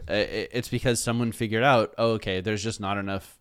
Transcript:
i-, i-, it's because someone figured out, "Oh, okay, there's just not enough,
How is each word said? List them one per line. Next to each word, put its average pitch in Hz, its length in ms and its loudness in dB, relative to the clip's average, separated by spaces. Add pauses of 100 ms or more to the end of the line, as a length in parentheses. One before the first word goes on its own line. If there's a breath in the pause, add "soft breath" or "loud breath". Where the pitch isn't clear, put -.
i-, - 40 -2
i-, 104 380 -2
it's 123 160 -4
because 120 340 0
someone 117 300 0
figured 110 320 0
out, 123 340 6
"Oh, 113 160 2
okay, 95 280 -2
there's 104 220 -2
just 110 180 -4
not 101 160 -2
enough, 98 440 -6